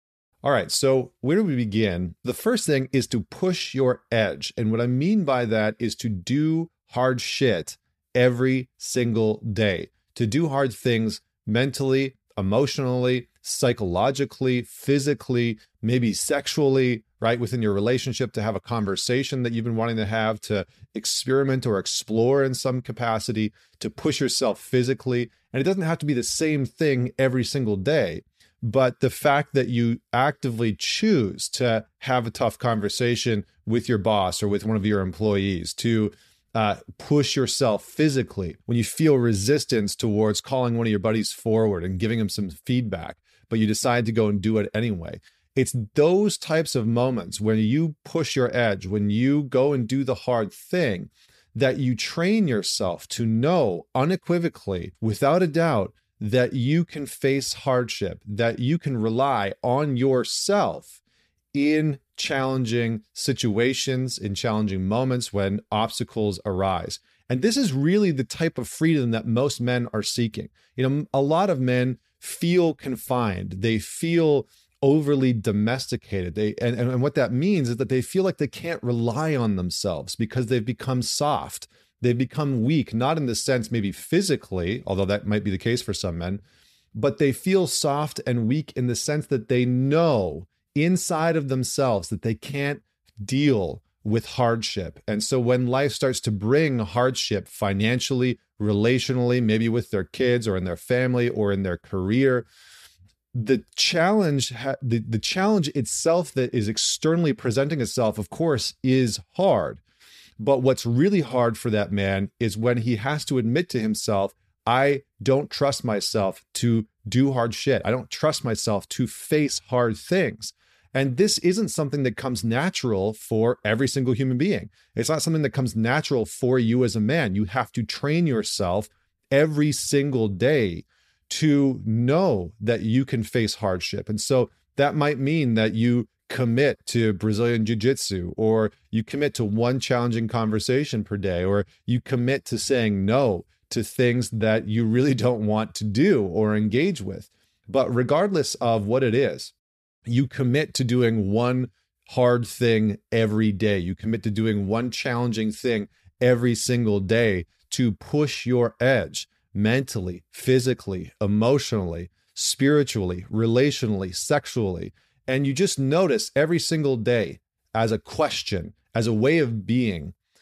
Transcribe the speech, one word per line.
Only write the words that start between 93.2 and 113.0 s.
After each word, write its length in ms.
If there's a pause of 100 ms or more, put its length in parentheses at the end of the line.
deal 640 (220)
with 220
hardship. 840
And 120
so 200
when 260
life 240
starts 300
to 100
bring 480
hardship 680
financially, 920 (220)
relationally, 800
maybe 240
with 240
their 140
kids 420
or 80
in 80
their 140
family 500
or 240
in 120
their 140
career, 680 (920)
the 300 (100)
challenge 760
ha-, 300
the, 180
the 200
challenge 560
itself 560
that 220
is 160
externally 640
presenting 480
itself, 360
of 120
course, 520
is 380 (140)
hard. 480 (600)
But 180
what's 260
really 340
hard 380
for 140
that 200
man 480
is 160
when 220
he 180
has 300